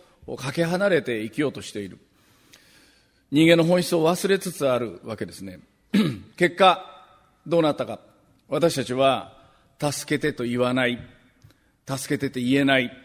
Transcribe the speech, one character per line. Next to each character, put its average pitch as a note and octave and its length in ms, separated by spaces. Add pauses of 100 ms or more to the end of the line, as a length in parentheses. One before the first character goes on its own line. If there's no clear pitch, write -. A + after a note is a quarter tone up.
(360)
か C3 160
け E3+ 120
離 F3+ 240
れ E3 140
て A2+ 220
生 A2+ 100
き C#3+ 60
よ D3 80
う A2+ 40
と G#2 80
し - 120
て G#2+ 80
い G2 80
る。 F2+ 100 (1300)
人 D#3 180
間 E3+ 80
の E3 80
本 F3+ 180
質 E3+ 120
を D#3+ 140
忘 F3+ 200
れ F#3+ 100
つ F#3 140
つ C#3+ 160
あ B2 100
る G#2 260
わ A2 120
け G#2 100
で E2+ 60
す - 100
ね。 F2+ 180 (380)
<clears throat> C3+ 380
結 F3 200
果、 F#3 280 (640)
ど E3 120
う E3 40
な D3+ 100
っ C#3+ 40
た B2+ 80
か。 A2 140 (500)
私 D#3+ 260
た C3 100
ち A#2 100
は、 B2+ 420 (420)
「助 D3 400
け - 20
て」 D3+ 120
と B2 120
言 A#2+ 160
わ B2 120
な B2+ 140
い。 B2 120 (880)
「助 C3+ 300
け - 20
て」 C#3 100
っ - 20
て B2+ 100
言 C3 220
え - 20
な C3+ 140
い。 B2 120 (140)